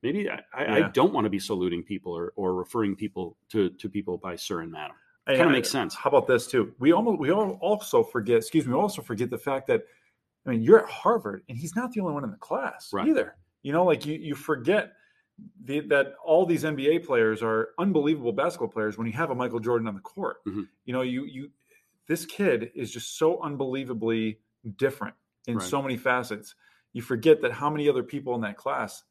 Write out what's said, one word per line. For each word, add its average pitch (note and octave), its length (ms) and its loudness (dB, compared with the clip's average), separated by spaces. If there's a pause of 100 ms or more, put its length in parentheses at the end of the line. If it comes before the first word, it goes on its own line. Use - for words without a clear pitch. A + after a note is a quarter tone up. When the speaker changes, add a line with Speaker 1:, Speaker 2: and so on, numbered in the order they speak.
Speaker 1:
maybe F3+ 260 -2
I, - 120 -6 (120)
I, C3 120 -4
I A#2+ 140 2
Speaker 2:
Yeah. D#3 140 4
Speaker 1:
don't D3 200 4
wanna G#2+ 180 0
be G2 80 -2
saluting F2+ 460 -2
people F#2 280 -8
or, E2+ 220 -6
or F#2 220 -2
referring G2 400 -2
people F#2 400 -8 (140)
to, G2 200 2
to - 180 -12
people F#2+ 300 -6
by F2+ 160 -8
sir E2+ 280 -8
and E2 100 -12
madam." D2+ 240 -12 (300)
Speaker 2:
Hey, C3+ 100 2
Speaker 1:
Kinda E3 140 6
Speaker 2:
I, - 20 6
Speaker 1:
makes B2+ 180 2
sense. A2+ 240 -2
Speaker 2:
how - 160 0
about C3+ 160 6
this, A#2+ 220 2
too? A#2 320 0
We C3+ 100 4
almost, G3 300 4
we C#3 100 0
al-, G3+ 300 0
also F#3+ 420 2
forget, A#2 360 2
excuse B2+ 280 0
me, B2 60 -2
we C#3 80 2
also G3+ 220 -2
forget A#2+ 280 -4
the A#2+ 80 -6
fact C3+ 300 -4
that, F#2+ 160 2 (600)
I - 60 -6
mean, A2+ 120 0
you're F3+ 180 10
at - 100 -6
Harvard, A2 580 -2
and A#2 80 -10
he's D#3+ 200 -6
not B3 160 -4
the A3+ 80 -6
only F3+ 120 -2
one C#3+ 120 -6
in G#2+ 80 -6
the - 60 -12
class - 540 -8
Speaker 1:
Right. G2+ 140 0
Speaker 2:
either. D4 300 2 (260)
You C#3 100 -6
know, E3+ 120 4
like, E3+ 200 2
you, D3+ 100 -4
you D3+ 200 -6
forget D#3 600 0 (680)
the, C3+ 200 -4
that C#3+ 320 2 (100)
all E3 200 6
these D#3+ 200 0
N D#3 100 -2
B C3+ 140 0
A E3 100 4
players A#2 420 2
are A2 280 0 (100)
unbelievable D3+ 540 2
basketball B2+ 340 -2
players G#2+ 320 -4
when A2+ 80 -4
you A2+ 60 -6
have D3 180 -2
a C3 60 -2
Michael A#2+ 240 -4
Jordan A#2 260 0
on G#2+ 80 -6
the G2 60 -14
court. - 480 -8
Speaker 1:
Mm-hmm. G2+ 140 -6 (220)
Speaker 2:
You B2+ 80 -10
know, B2+ 100 -2
you, B2+ 240 -4
you, C#3 240 -14 (580)
this E3 180 -2
kid A#2+ 480 0
is B2 160 -8
just - 260 -12
so D#3+ 240 2
unbelievably B2+ 1000 -4 (360)
different C3 380 -2 (320)
in A#2+ 120 -2
Speaker 1:
Right. F2+ 100 -4
Speaker 2:
so C#3+ 120 0
many C3 160 -4
facets. A#2+ 600 -2 (360)
You B2 100 -8
forget D3+ 400 6
that A#2+ 100 0
how C#3 180 -2
many D3 180 0
other B2+ 140 2
people C3 320 -6
in A#2 60 -4
that G2+ 160 -6
class C3 540 -6